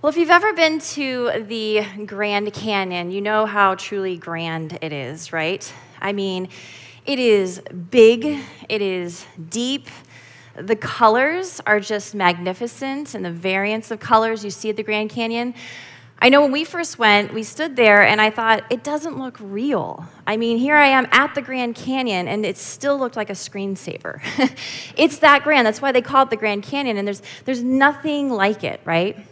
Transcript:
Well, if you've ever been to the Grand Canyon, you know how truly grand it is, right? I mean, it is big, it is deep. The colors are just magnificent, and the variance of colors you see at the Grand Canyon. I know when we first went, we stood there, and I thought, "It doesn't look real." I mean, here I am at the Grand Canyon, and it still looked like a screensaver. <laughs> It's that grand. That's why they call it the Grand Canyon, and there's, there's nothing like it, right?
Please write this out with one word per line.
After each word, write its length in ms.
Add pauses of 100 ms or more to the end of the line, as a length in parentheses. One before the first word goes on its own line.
Well, 80
if 80
you've 140
ever 200
been 280
to 680
the 380 (220)
Grand 460
Canyon, 580
you 100
know 240
how 300
truly 420
grand 640
it 100
is, 400
right? 400 (300)
I 100
mean, 380 (560)
it 140
is 420 (300)
big, 480 (280)
it 140
is 420 (280)
deep. 380 (680)
The 200
colors 920
are 120
just 360
magnificent, 1000
and 100
the 60
variance 600
of 80
colors 440
you 60
see 220
at 40
the 60
Grand 300
Canyon. 420 (680)
I 100
know 120
when 100
we 120
first 340
went, 340
we 120
stood 320
there, 260
and 180
I 120
thought, 400
"It 120
doesn't 360
look 200
real." 640 (220)
I 100
mean, 220
here 200
I 100
am 240
at 240
the 80
Grand 320
Canyon, 520
and 160
it 140
still 400
looked 200
like 120
a 40
screensaver. 840 (200)
<laughs> 160 (420)
It's 220
that 240
grand. 240
That's 120
why 120
they 100
call 220
it 80
the 60
Grand 260
Canyon, 340
and 100
there's, 140 (240)
there's 160
nothing 720
like 320
it, 200
right? 320 (160)